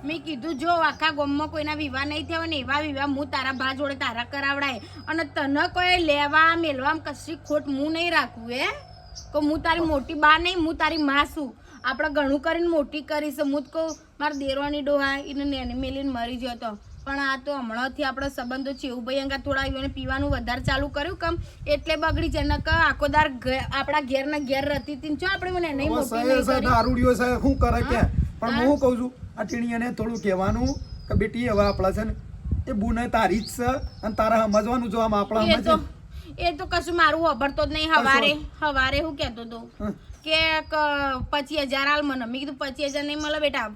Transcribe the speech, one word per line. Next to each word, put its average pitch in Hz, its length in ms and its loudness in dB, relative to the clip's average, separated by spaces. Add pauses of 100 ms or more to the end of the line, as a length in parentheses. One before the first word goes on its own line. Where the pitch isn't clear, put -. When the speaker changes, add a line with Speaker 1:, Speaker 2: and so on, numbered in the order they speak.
Speaker 1:
મેં 302 180 -6
કીધું, 285 380 -6
જો 330 100 0
આખા 320 420 2
ગામમાં 285 380 -2
કોઈના 302 260 -4
વિવાહ 277 300 -4
નહીં 302 220 -6
થયા 330 100 -4
હોય 330 100 -2
ને, 311 120 -2
એવા 262 200 0
વિવાહ 285 280 -2
હું 285 200 -2
તારા 269 260 -2
ભા 262 200 -2
જોડે 277 220 -4
તારા 240 280 -4
કરાવડાય. 277 580 -2 (260)
અને 330 160 -2
તને 294 500 0
કોઈ 359 320 4
લેવા 302 500 6
મેલવામાં 302 480 0
કશી 302 320 -8
ખોટ 294 320 -2
હું 285 260 -2
નહીં 339 180 0
રાખું, 240 380 -2
હે? 262 160 -4 (680)
કે 294 60 2
હું 302 220 2
તારી 330 180 2
મોટી 311 340 0
બા 302 240 6
નહીં, 349 280 0
હું 330 120 -2
તારી 320 200 2
મા 285 280 2
છું. 285 280 -8 (300)
આપણે 269 260 -2
ઘણું 285 300 2
કરીને 330 280 0
મોટી 302 340 0
કરી 302 300 -4
છે. 311 100 -6
હું 285 220 0
જ - 60 -14
કહું, 320 200 -2 (300)
મારા 294 200 -2
દેરોની 285 420 -2
ડોહા, 277 360 2
એને 285 280 -6
નેની 262 280 -4
મેલીને 269 380 -4
મરી 240 260 -4
ગયો 247 140 -6
હતો. 226 260 -8 (280)
પણ 269 140 -4
આ 269 180 0
તો 277 200 -4
હમણાંથી 254 460 -4
આપણા 269 260 -2
સંબંધો 269 440 -6
છે, 269 140 -8
એવું 247 180 -6
ભાઈ 262 140 -2
અંગા 269 180 -2
થોડા 269 260 -2
એને 269 240 -4
પીવાનું 269 440 -2
વધારે 240 300 -2
ચાલુ 277 280 0
કર્યું 302 280 -4
કમ, 339 180 -2 (320)
એટલે 294 280 2
બગડી 311 340 0
છે. 294 140 0
નકર 294 280 0
આખો 294 360 4
દાર 302 220 4
ઘ-, 254 420 -2
આપણા 277 300 2
ઘેર 269 260 0
ને 302 120 -2
ઘેર 269 260 0
રહેતી 294 300 -4
હતી 302 140 -10
ને, 294 60 0
ચો 359 120 -4
આપણે 370 240 -2
મને 339 220 0
નહીં 277 160 0
Speaker 2:
હવે 311 60 2
Speaker 1:
મોટી 277 140 0
Speaker 2:
સહે 226 140 0
Speaker 1:
નહીં 262 200 4
Speaker 2:
સહે 262 120 2
Speaker 1:
કરી. 247 100 0
Speaker 2:
દારૂડિયો 247 480 4
છે, 247 140 2 (140)
શું 269 180 4
કરે 240 220 4
કે? 254 140 0
Speaker 1:
હા? 214 140 4 (300)
Speaker 2:
પણ 226 100 -2
Speaker 1:
હા? 240 160 2
Speaker 2:
હું 285 140 4
કહું 254 180 4
છું, 247 140 -4 (260)
આ 226 60 -4
ટીણીયાને 233 480 -2
થોડું 226 300 -4
કહેવાનું 202 460 2 (400)
કે - 80 -2
બેટી, 226 320 2
હવે 202 160 4
આપણા 196 280 2
છે 208 120 -2
ને, 214 120 -4 (520)
એ 262 60 -4
બુને 226 360 0
તારી 226 300 4
જ - 80 -4 (100)
છે 240 100 0 (360)
અને 214 120 -4
તારે 220 280 4
સમજવાનું, 220 460 2
જો 226 100 -2
આમ 220 140 2
આપણા 208 280 2
Speaker 1:
એ 214 200 4
તો, - 160 6
Speaker 2:
સમજે. - 680 -10
Speaker 1:
એ 339 100 0
તો 370 80 -6
કશું 339 300 -2
મારું 320 260 4
હોભળતો 285 440 2
જ 277 80 -4
નહીં. 311 160 -2
Speaker 2:
કશું. 320 120 6
Speaker 1:
હવારે, 277 300 4 (300)
હવારે 269 380 2
હું 311 180 -4
કહેતો 240 240 -6
હતો 226 180 -12 (200)
Speaker 2:
હા. 208 120 -4 (320)
Speaker 1:
કે 311 140 2 (320)
ક-, 285 600 0
પચીસ 285 400 -2
હજાર 269 180 0
હાલ 294 160 2
મને. 262 220 -2
મેં 247 140 -6
કીધું, 285 180 -8
પચીસ 277 360 -4
હજાર 285 120 -2
નહીં 294 160 -4
મળે 302 180 -2
બેટા 269 360 0